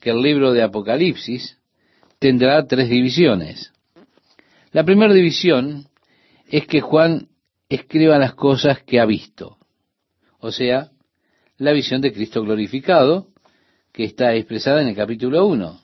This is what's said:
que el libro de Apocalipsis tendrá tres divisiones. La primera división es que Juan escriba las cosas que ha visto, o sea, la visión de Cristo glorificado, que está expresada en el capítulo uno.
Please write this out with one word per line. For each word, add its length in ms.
que 100
el 100
libro 320
de 100
Apocalipsis 960
tendrá 480
tres 220
divisiones. 840
La 120
primera 300
división 720
es 200
que 140
Juan 480
escriba 480
las 160
cosas 480
que 180
ha 60
visto, 500
o 120
sea, 380
la 160
visión 280
de 120
Cristo 300
glorificado, 840
que 120
está 300
expresada 480
en 60
el 60
capítulo 520
uno. 380